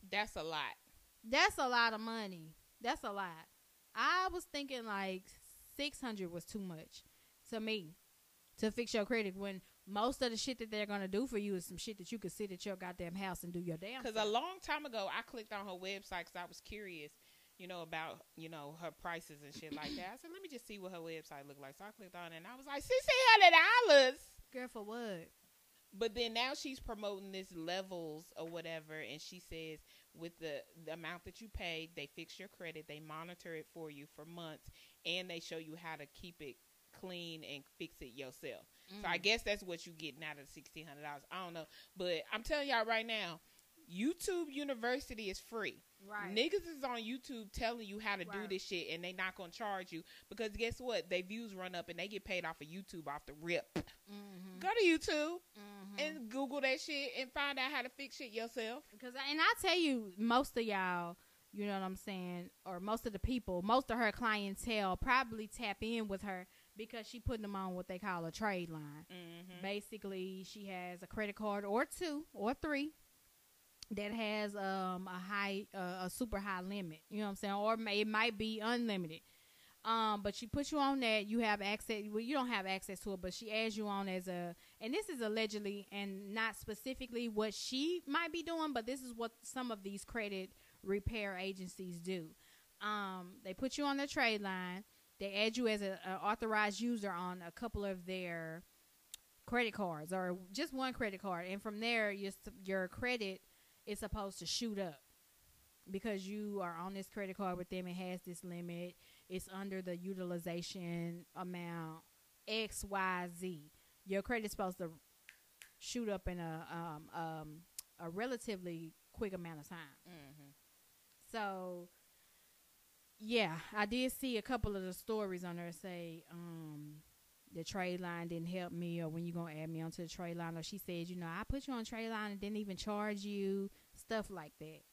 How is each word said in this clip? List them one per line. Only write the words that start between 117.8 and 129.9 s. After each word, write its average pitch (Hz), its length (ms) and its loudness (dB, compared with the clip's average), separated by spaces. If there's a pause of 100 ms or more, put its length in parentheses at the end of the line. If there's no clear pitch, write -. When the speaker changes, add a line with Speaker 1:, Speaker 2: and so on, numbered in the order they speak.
Speaker 2:
a 170 120 -6
relatively 185 800 -4 (220)
quick 202 180 -2
amount 170 280 -6
of 147 100 -16
time. 175 80 -6 (280)
Speaker 1:
Mm-hmm. 147 440 -18 (840)
Speaker 2:
So, 185 560 -2 (1300)
yeah, 214 380 4 (180)
I 208 120 4
did 254 260 2
see 254 240 0
a 208 60 0
couple 220 340 0
of 190 60 -2
the 185 100 -4
stories 190 520 -2
on 175 120 -4
there 175 160 -6
say, 170 580 -8
um, 160 640 -10 (580)
the 165 100 -6
trade 180 380 -2
line 170 260 -4
didn't 170 200 -2
help 180 240 -4
me, 170 280 -2
or 160 80 0
when 165 160 -2
you 170 80 -4
gonna 170 260 -4
add 160 120 -4
me 160 100 -4
onto 165 220 -4